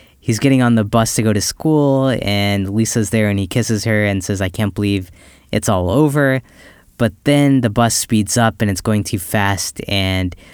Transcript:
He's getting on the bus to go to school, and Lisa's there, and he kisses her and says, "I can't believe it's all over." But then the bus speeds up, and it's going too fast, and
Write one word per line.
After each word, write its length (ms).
He's 160
getting 220
on 140
the 100
bus 300
to 80
go 100
to 80
school, 800
and 500
Lisa's 400
there, 200
and 80
he 80
kisses 380
her 200
and 180
says, 200
"I 80
can't 240
believe 360
it's 180
all 220
over." 520
But 160
then 380
the 80
bus 240
speeds 420
up, 240
and 100
it's 120
going 220
too 140
fast, 680
and 480